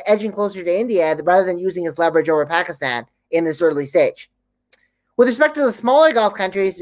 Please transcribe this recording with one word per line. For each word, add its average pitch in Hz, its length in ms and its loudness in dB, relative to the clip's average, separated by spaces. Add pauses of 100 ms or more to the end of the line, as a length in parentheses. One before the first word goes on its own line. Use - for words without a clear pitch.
edging 208 240 0
closer 196 320 -6
to 175 180 0
India 175 440 0
rather 185 200 4
than 180 140 -4
using 180 280 -4
its 151 120 -8
leverage 160 300 2
over 151 180 2
Pakistan 147 580 -4 (280)
in 165 120 0
this 156 160 -4
early 147 260 0
stage. - 440 0 (840)
With 247 100 6
respect 294 300 0
to 294 80 -2
the 233 80 2
smaller 285 400 2
Gulf 220 220 0
countries, 190 480 -4